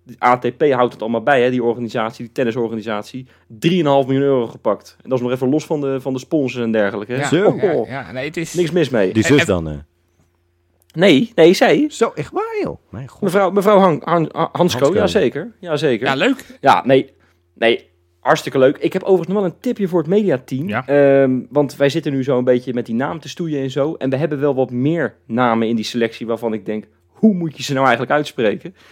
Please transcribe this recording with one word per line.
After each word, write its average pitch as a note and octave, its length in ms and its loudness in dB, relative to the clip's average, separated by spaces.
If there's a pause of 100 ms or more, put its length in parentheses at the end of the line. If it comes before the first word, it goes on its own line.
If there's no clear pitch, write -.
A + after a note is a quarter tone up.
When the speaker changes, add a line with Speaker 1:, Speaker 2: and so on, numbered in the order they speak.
(240)
Speaker 1:
A B2 140 4
T B2 180 -4
P - 60 -6 (100)
houdt B2 200 2
het - 100 -16
allemaal A2+ 200 -2
bij, C3 200 2
hè, B2+ 80 2
die B2+ 120 -2
organisatie, A#2 600 -4
die A#2 80 -18
tennisorganisatie. A#2 960 -6 (220)
Drieënhalf C#3+ 580 0
miljoen C3+ 180 0
euro C3 220 2
gepakt. - 560 -6
En - 80 -18
dat B2+ 80 0
is B2 60 -4
nog B2 100 -2
even C3 140 -2
los D3+ 180 0
van D3+ 140 -4
de, C3+ 200 -4
van C3+ 120 -6
de C3 60 -6
sponsors B2+ 460 -4
en A2+ 80 -2
dergelijke, G#2+ 400 -2
hè. B2+ 80 -4
Speaker 2:
Ja, C#3+ 80 -4
Speaker 3:
Zo. E3+ 280 2
Speaker 2:
ja, F#3 160 0 (140)
ja, A#2+ 260 -12
nee, B2+ 120 -8
het D#3 120 -10
is E3 180 -8
Speaker 1:
Niks E3 160 0
mis D#3+ 180 2
mee. G#2 240 0
Speaker 3:
Die A2 100 4
Speaker 2:
En, - 60 0
Speaker 3:
zus D3 120 6
Speaker 2:
en E3 60 2
Speaker 3:
dan, E2+ 220 0
eh? D2+ 60 -8 (1160)
Speaker 1:
Nee, D#3+ 420 4
nee, E3+ 200 8
zij. B3 360 4
Speaker 3:
Zo, A3+ 240 -2
echt C#3+ 180 -10
waar, A4 300 -6
joh? E2+ 160 -8 (100)
Mijn B2 200 -14
god. - 120 -20
Speaker 1:
Mevrouw, F#3+ 300 0
mevrouw G3+ 280 4
Han-, F3 260 4
Han-, E3 280 0
Han-, D#3+ 200 -2
Hansko, D#3+ 280 0
Speaker 3:
Hansko. D3 200 4
Speaker 1:
jazeker, E3+ 600 0
jazeker. C#3+ 460 -2
Speaker 2:
Ja, C3+ 80 0
leuk. G#3+ 460 -4
Speaker 1:
Ja, A2+ 260 4
nee, C3 240 2 (440)
nee, A#2 340 0 (320)
hartstikke C#3 380 0
leuk. C3+ 200 4
Ik D3+ 140 -2
heb F#3 100 -4
overigens F3 260 0
nog F#3+ 140 -4
wel F#3 100 -2
een - 80 -20
tipje A3 280 -4
voor F3 100 0
het D3+ 100 -2
mediateam. E3 600 -2
Speaker 2:
Ja. A#2 180 -4
Speaker 1:
Ehm, C#3 520 4 (120)
want C#3+ 260 -2
wij C#3+ 120 2
zitten C#3+ 240 -2
nu C3+ 120 -2
zo C3 140 0
een B2+ 60 -2
beetje B2+ 300 0
met A#2+ 120 -6
die A#2 80 -6
naam D3+ 260 -4
te - 80 -16
stoeien D3+ 340 -6
en C3+ 80 -4
zo. C#3+ 240 -2
En C3 160 -4
we C3 60 0
hebben D3 240 -4
wel C#3+ 140 0
wat B2+ 160 0
meer C3+ 440 -2 (120)
namen A2+ 420 0
in A#2 80 -2
die G#2+ 80 -4
selectie A2+ 420 -4
waarvan A2+ 260 -4
ik G#2 140 -8
denk, G#2+ 180 -8 (220)
hoe G#3+ 280 2
moet E3 220 -6
je C#3 60 -14
ze C#3+ 100 -6
nou C3+ 140 2
eigenlijk B2 300 2
uitspreken? C#3+ 580 -2 (180)